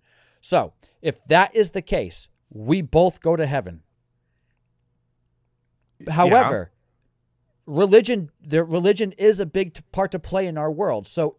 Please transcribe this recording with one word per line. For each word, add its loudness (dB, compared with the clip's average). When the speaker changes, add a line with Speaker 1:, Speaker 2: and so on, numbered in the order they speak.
Speaker 1:
So -2
if -4
that 4
is 2
the -8
case, -6
we -2
both 2
go 0
to -2
heaven. -6
Speaker 2:
Yeah. -10
Speaker 1:
However, 2
religion, 2
the -2
religion -2
is 2
a -6
big -6
t-, -20
part -4
to -6
play -4
in -8
our -4
world. -4
So -4